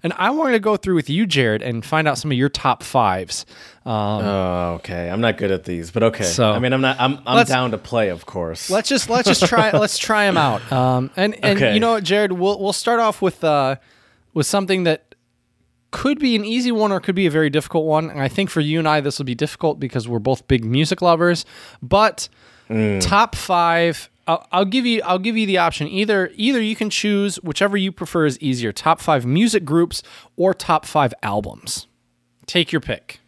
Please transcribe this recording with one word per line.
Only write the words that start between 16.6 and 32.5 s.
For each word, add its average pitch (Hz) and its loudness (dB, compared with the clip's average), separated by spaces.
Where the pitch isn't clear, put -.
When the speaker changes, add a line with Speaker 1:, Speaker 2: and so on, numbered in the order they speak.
Speaker 1:
one 214 2
or 180 -2
could 185 -4
be 185 2
a 160 4
very 151 2
difficult 156 -2
one. 156 0
And 143 -8
I 135 0
think 196 -2
for 170 -2
you 151 0
and 156 0
I, 151 2
this 139 -4
will 147 -6
be 123 -4
difficult 147 -4
because 120 -6
we're 117 -2
both 123 -2
big 123 2
music 147 0
lovers. 170 2
But 196 2
Speaker 2:
Mm. 107 0
Speaker 1:
top 202 2
five 170 0
I'll, 165 -2
I'll 185 2
give 240 0
you, 226 2
I'll 185 0
give 220 -2
you 220 0
the 190 2
option. 156 0
Either, 196 0
either 240 0
you 214 -2
can 214 -4
choose 202 0
whichever 190 -2
you 190 0
prefer 165 -2
is 131 0
easier, 123 -2
top - 0
five 135 0
music 190 2
groups 170 0
or 185 2
top - 0
five 135 0
albums. 101 -6
Take - 0